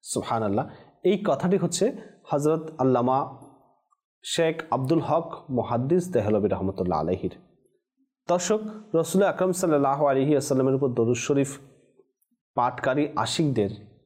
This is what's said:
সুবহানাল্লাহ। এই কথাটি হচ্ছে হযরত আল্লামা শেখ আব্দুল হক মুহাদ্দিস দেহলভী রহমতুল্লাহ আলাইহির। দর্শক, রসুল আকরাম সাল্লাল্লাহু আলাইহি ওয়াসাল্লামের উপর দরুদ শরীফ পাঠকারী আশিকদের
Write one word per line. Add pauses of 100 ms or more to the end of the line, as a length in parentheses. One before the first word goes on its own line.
সুবহানাল্লাহ। (340)
এই
কথাটি
হচ্ছে (320)
হযরত
আল্লামা (880)
শেখ
আব্দুল
হক
মুহাদ্দিস
দেহলভী
রহমতুল্লাহ
আলাইহির। (960)
দর্শক, (340)
রসুল
আকরাম
সাল্লাল্লাহু
আলাইহি
ওয়াসাল্লামের
উপর
দরুদ
শরীফ (960)
পাঠকারী
আশিকদের (340)